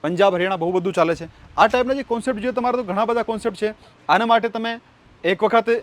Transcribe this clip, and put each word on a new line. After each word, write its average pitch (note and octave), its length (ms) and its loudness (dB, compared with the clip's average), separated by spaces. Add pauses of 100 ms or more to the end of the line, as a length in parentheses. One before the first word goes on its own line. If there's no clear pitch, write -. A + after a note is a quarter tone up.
પંજાબ, F3+ 340 2
હરિયાણા F#3 220 -2
બહુ E3+ 140 -2
બધું F#3 220 -2
ચાલે E3 220 2
છે. D#3+ 120 -14 (300)
આ A3 100 6
ટાઈપના B3 260 0
જે C#4 100 -4
કોન્સેપ્ટ A#3 360 -4
જોઈએ B3 120 -2
તમારે B3 260 -2
તો B3 60 -4
ઘણા G3 220 -2
બધા A#3 180 0
કોન્સેપ્ટ A3 340 -4
છે. G#3+ 160 -4 (360)
આના F#3+ 160 4
માટે A#3 240 2
તમે A#3 300 -6 (440)
એક F3+ 200 2
વખત A3 260 2 (140)